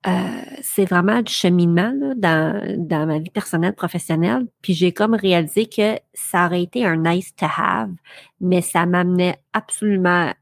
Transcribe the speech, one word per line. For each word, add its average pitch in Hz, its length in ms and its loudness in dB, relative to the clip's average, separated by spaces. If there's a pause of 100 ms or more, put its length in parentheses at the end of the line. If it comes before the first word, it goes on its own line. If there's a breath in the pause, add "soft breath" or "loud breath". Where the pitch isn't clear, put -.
euh, 185 360 -2 (200)
c'est - 220 0
vraiment 190 380 2
du - 100 -6
cheminement, 175 640 2
là, 277 200 -4
dans, 165 720 0
dans 156 200 0
ma 156 120 0
vie 165 120 -8
personnelle, 180 440 -2
professionnelle. 180 720 -2 (140)
Puis 185 140 0
j'ai 175 180 2
comme 220 220 0
réalisé 190 540 0
que 214 280 0 (160)
ça - 340 0
aurait 175 160 0
été 240 220 -4
un 165 120 2
nice 170 400 -2
to 170 100 -2
have, - 440 -2 (500 loud breath)
mais 180 200 2
ça 170 240 0
m'amenait 180 560 2 (120)
absolument 180 880 0